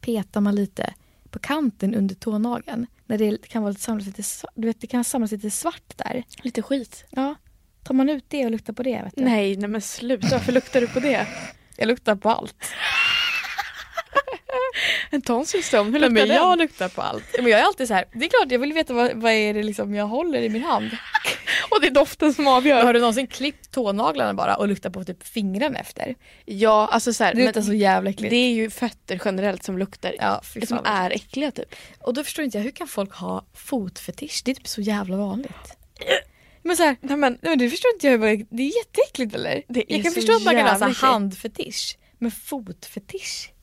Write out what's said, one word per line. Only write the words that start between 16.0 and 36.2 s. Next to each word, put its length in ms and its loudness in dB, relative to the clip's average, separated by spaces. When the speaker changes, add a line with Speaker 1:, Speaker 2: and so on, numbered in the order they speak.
Speaker 2:
luktar 140 6
Speaker 1:
men 140 6
Speaker 2:
den? 80 4
Speaker 1:
jag 220 6
luktar 300 0
på 140 -6
allt. 220 -6
Men 80 2
jag 140 8
är 40 6
alltid 240 0
så 60 0
här, 180 2
det 120 -4
är 40 -2
klart 240 4
jag 60 2
vill 140 0
veta 220 0
vad, 200 4
vad 180 2
är 220 2
det 80 -2
liksom 320 -4
jag 120 -2
håller 360 -2
i 60 0
min 140 -2
hand. 280 0
<laughs> 400 -4
Speaker 2:
Och 100 4
det 60 4
är 40 4
doften 440 4
som 120 2
avgör. 380 6
Speaker 1:
Har 80 6
du 80 6
någonsin 260 2
klippt 440 -6
tånaglarna 640 0
bara 220 0
och 120 0
luktat 240 -4
på 120 -10
typ 220 -12
fingrarna 520 -2
efter? 360 -8
Speaker 2:
Ja, 480 4
alltså 200 0
så 120 0
här, 100 2
Speaker 1:
Det 100 4
luktar 160 2
Speaker 2:
men 60 -2
Speaker 1:
så 80 2
jävla 360 4
äckligt. 200 -4
Speaker 2:
det 60 4
är 160 4
ju 180 0
fötter 540 -6
generellt 380 -2
som 160 -6
luktar, 400 -6
Speaker 1:
Ja, 220 0
fy 60 -8
fan 60 -4
Speaker 2:
som 100 -4
Speaker 1:
vad 100 -4
Speaker 2:
är 240 0
Speaker 1:
äckligt. 160 -6
Speaker 2:
äckliga 240 -4
typ. 240 -12
Speaker 1:
Och 140 -4
då 100 -4
förstår 200 -6
inte 140 -4
jag, 60 -4
hur 60 -6
kan 160 -12
folk 280 -8
ha 300 -8
fotfetisch? 880 -8
Det 60 -2
är 40 0
typ 140 -14
så 120 -8
jävla 360 -2
vanligt. 600 -6